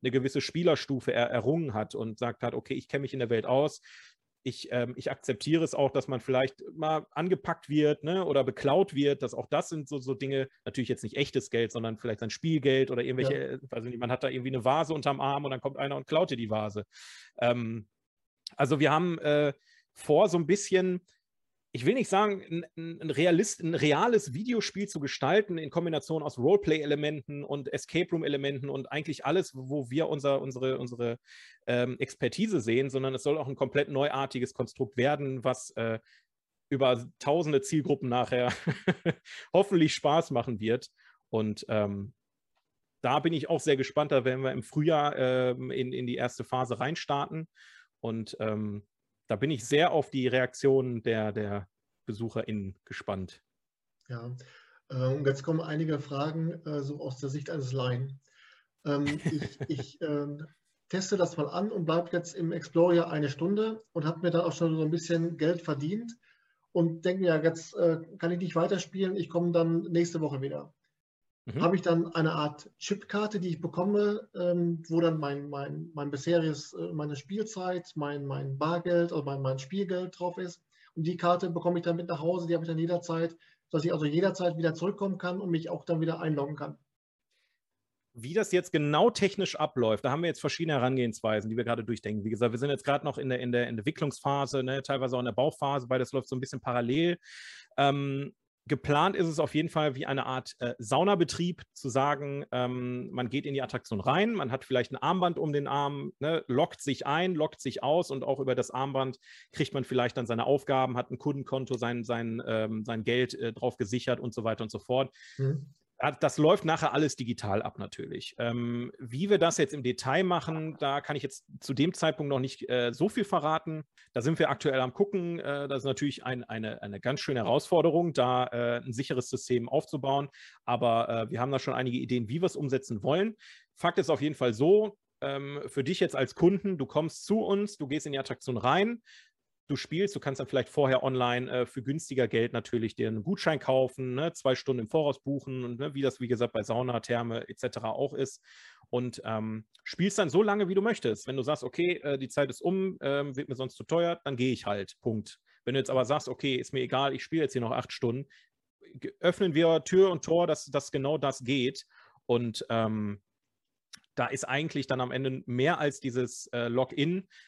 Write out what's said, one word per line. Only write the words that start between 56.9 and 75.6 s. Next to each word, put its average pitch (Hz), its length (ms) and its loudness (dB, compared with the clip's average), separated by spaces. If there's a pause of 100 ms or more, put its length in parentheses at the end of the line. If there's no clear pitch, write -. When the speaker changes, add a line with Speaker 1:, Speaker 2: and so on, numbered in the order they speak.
Speaker 2:
aus - 180 -8
der 139 100 -6
Sicht 139 220 -6
eines 135 220 -4
Laien. 127 480 -2 (640)
Ähm, 143 400 0
Speaker 1:
<laughs> 160 40 2
Speaker 2:
ich, 139 380 -4
ich, 131 360 -6
ähm, 147 440 -4 (420)
teste 190 280 -2
das 175 200 2
mal 147 120 -2
an 196 240 -2
und 180 140 -2
bleib 170 260 0
jetzt 170 220 -4
im 170 180 -2
Explorer 170 580 4
eine 151 200 0
Stunde 208 640 -2
und 151 140 -2
hab 160 160 -4
mir 175 80 2
dann 170 120 4
auch 170 100 0
schon 165 240 0
so 160 60 2
ein 156 80 2
bisschen 165 480 0
Geld 170 240 2
verdient 180 540 -4 (560)
und 165 320 2
denk 185 160 0
mir, 180 80 4
ja, 160 140 4
jetzt, 165 340 0
äh, 165 240 4 (180)
kann 170 140 0
ich 180 60 -2
nicht 175 180 -2
weiterspielen, 190 600 0
ich 180 140 -4
komm 175 220 2
dann 165 320 4
nächste 170 360 0
Woche 139 220 -2
wieder. 139 320 -8 (720)
Speaker 1:
Mhm. - 120 -6
Speaker 2:
Habe 170 180 4
ich 180 60 2
dann 170 320 4
eine 160 180 4
Art 147 460 -4
Chipkarte, 208 600 -4
die 175 120 -2
ich 165 100 -4
bekomme, 208 760 0
ähm, 175 540 0
wo 165 120 2
dann 160 200 4
mein, 143 300 -4
mein, 147 440 -8